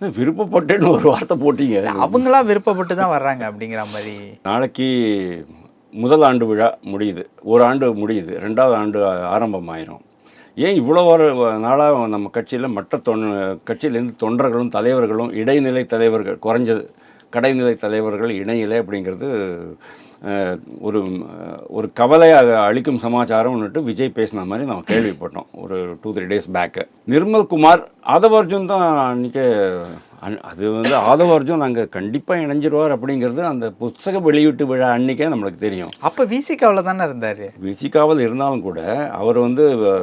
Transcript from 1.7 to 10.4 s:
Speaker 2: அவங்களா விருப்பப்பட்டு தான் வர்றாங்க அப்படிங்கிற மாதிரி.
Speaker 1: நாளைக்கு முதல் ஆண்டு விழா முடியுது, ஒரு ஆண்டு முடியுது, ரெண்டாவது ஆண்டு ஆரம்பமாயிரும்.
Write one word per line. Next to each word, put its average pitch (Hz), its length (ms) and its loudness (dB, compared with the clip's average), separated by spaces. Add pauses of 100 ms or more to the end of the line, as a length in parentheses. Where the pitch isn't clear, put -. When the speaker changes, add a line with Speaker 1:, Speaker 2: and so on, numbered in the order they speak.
Speaker 2:
அவங்களா 254 380 4
விருப்பப்பட்டு 196 500 0
தான் 175 260 0
வர்றாங்க 135 220 -2
அப்படிங்கிற 110 400 -8 (100)
மாதிரி. 107 240 -10 (260)
Speaker 1:
நாளைக்கு 123 460 -2 (1040)
முதல் 127 300 4
ஆண்டு 127 240 4
விழா 107 400 0
முடியுது, 98 400 -4 (160)
ஒரு 117 220 6
ஆண்டு 127 300 2
முடியுது, 104 460 -4
ரெண்டாவது 113 340 2
ஆண்டு 104 320 0
ஆரம்பமாயிரும். 90 920 -4 (540)